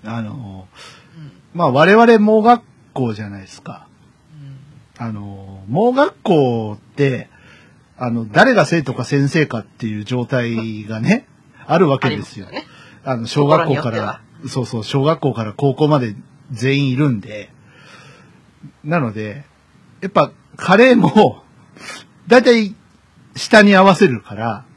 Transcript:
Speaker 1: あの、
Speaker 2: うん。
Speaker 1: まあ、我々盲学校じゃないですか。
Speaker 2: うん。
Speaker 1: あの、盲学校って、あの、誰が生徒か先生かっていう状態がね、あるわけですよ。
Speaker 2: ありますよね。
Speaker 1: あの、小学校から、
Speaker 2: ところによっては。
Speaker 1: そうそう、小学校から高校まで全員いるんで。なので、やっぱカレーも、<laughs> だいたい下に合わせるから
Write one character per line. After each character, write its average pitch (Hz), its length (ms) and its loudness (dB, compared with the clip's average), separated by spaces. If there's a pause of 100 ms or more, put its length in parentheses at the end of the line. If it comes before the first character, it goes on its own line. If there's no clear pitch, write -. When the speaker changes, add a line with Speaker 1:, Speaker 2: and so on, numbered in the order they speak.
Speaker 1:
あ 113 160 -10
の、 101 460 -14 (480)
Speaker 2:
う 165 40 -20
ん。 147 120 -20 (220)
Speaker 1:
ま 170 120 -2
あ、 135 60 2
我 156 200 4
々 233 280 6
盲 214 220 2
学 233 220 4 (300)
校 120 200 -4
じ 104 80 -12
ゃ 104 80 -12
な 98 100 -14
い - 20 -20
で 95 60 -20
す - 140 -20
か。 - 260 -20 (1120)
Speaker 2:
う 120 40 -10
ん。 - 20 -10
Speaker 1:
あ 113 60 -8
の、 98 560 -14
盲 196 260 0
学 285 280 0
校 120 520 0
っ 104 40 -14 (180)
て、 135 340 -2 (680)
あ 123 120 -6
の、 117 160 -6
誰 180 300 4
が 170 100 4
生 165 160 -2
徒 131 140 -6
か 127 100 -8
先 143 240 0
生 151 160 0
か 120 140 -8
っ 101 60 -12
て - 220 -14
い 107 120 -8
う 104 60 -10
状 123 200 -6
態 113 600 -6
が 110 160 -10
ね、 214 260 -2 (400)
あ 156 100 2
る 180 120 4
わ 139 100 0
け 131 100 -2
で - 140 -6
す - 160 -18
よ。 92 80 -16
Speaker 2:
あ - 40 -20
り - 60 -12
ま 302 60 -12
す - 20 -20
よ - 60 -20
ね。 - 40 -20 (320)
Speaker 1:
あ 127 100 -4
の、 117 100 -8
小 147 180 0
学 160 220 2
校 139 80 0
か - 0 -
ら、 - 0 -
Speaker 2:
と - 80 -6
こ 120 60 -4
ろ - 20 -6
に 110 60 -6
よ 107 60 -4
っ - 20 -6 (360)
て - 40 -18
は。 123 40 -10
Speaker 1:
そ 135 120 -8
う 113 40 -6
そ 117 140 -10
う、 104 40 -10
小 135 200 -4
学 156 160 0
校 135 160 -2
か 113 80 -6
ら 107 100 -10
高 139 220 -2
校 156 120 2
ま 147 120 2
で 110 160 -6 (360)
全 135 340 -2
員 131 40 -2
い 127 60 -2
る 143 140 0
ん 110 100 -4
で。 104 320 -16 (1300)
な 160 160 -4
の 117 140 -4
で、 107 300 -12 (580)
や 190 80 -10
っ - 20 -12
ぱ 151 200 2 (240)
カ 190 220 2
レ 247 160 8
ー - 20 6
も、 170 480 2 (380)
<laughs> - 460 -20
だ 247 120 6
い 233 40 2
た 247 140 4
い 208 180 -4 (600)
下 - 260 2
に 202 140 6
合 190 80 6
わ 196 120 6
せ 196 120 4
る 120 140 -2
か - 140 -16
ら 110 300 -8 (120)